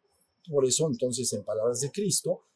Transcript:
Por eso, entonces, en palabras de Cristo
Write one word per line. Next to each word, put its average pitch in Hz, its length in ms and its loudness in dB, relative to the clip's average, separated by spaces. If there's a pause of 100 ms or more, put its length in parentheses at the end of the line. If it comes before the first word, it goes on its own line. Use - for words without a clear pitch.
(460)
Por 143 200 2
eso, 151 240 2
entonces, 123 420 -2
en 104 100 -4
palabras 110 380 0
de 135 100 -2
Cristo - 520 0 (140)